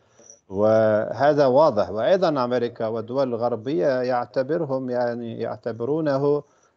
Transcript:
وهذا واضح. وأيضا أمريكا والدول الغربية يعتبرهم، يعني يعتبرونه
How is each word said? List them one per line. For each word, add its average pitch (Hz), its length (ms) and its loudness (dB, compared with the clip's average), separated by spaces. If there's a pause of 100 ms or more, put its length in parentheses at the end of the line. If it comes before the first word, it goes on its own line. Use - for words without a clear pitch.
(500)
وهذا 110 960 2
واضح. 123 440 4
وأيضا 147 540 0
أمريكا 120 440 -2
والدول 117 400 -2
الغربية 123 760 -2
يعتبرهم، 131 880 -2
يعني 120 500 -4
يعتبرونه 135 1040 -2 (340)